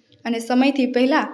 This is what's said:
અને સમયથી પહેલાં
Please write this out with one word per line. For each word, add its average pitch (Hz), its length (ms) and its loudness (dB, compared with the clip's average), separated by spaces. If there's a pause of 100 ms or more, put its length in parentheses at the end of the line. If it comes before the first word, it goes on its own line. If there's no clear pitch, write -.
(260)
અને 233 140 -4
સમયથી 254 460 0
પહેલાં 247 480 0